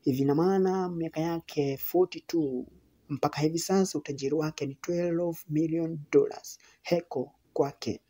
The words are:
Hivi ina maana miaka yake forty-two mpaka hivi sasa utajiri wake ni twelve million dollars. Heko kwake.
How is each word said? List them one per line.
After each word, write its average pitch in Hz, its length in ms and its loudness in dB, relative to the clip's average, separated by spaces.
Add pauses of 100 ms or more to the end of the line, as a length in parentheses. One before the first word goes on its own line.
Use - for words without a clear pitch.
Hivi 135 220 0
ina 139 120 4
maana 185 540 2
miaka 165 320 -4
yake 156 560 -2
forty-two 160 880 -2 (420)
mpaka 147 320 -2
hivi 160 180 0
sasa 190 400 2
utajiri 139 360 -4
wake 156 320 -2
ni 135 80 -8
twelve 175 640 -2 (100)
million 160 500 0 (140)
dollars. - 460 4 (240)
Heko 143 500 -2 (200)
kwake. - 580 -2